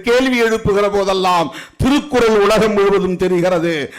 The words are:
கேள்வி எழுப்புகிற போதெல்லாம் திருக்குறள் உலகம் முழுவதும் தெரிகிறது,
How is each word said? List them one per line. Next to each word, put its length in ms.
கேள்வி 400
எழுப்புகிற 480
போதெல்லாம் 600
திருக்குறள் 640
உலகம் 380
முழுவதும் 420
தெரிகிறது, 560